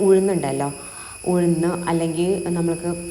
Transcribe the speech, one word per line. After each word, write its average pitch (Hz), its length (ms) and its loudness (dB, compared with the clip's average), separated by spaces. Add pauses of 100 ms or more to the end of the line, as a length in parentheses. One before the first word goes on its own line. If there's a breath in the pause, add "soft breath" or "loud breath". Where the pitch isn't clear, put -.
ഉഴുന്നുണ്ടല്ലോ, 165 640 4 (640 loud breath)
ഉഴുന്ന് 175 380 2 (200)
അല്ലെങ്കിൽ 165 380 0 (280)
നമ്മൾക്ക് 170 320 -2 (220)